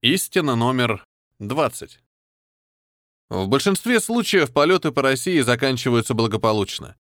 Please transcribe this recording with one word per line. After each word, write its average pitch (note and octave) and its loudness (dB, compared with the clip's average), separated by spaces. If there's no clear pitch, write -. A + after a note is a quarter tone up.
Истина D3+ 0
номер A#2 0
двадцать. B2+ -6
В F#2+ -2
большинстве G3 0
случаев G3 0
полёты D#3+ 2
по C#3 -2
России C3+ 2
заканчиваются B2 0
благополучно A2 -2